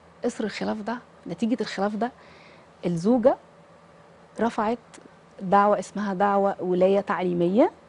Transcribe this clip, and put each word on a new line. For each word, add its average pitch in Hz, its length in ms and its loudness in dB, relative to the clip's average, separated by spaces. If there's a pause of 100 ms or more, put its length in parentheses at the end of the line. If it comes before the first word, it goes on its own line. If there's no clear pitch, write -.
(260)
إثر 240 180 -4
الخلاف 208 340 -6
ده، 220 200 -8 (300)
نتيجة 220 340 -2
الخلاف 208 340 -4
ده، 220 160 -4 (760)
الزوجة 214 520 2 (1000)
رفعت 226 380 -2 (640)
دعوة 202 380 4
اسمها 196 340 -6
دعوة 196 460 2
ولاية 185 400 2
تعليمية، 180 720 0 (180)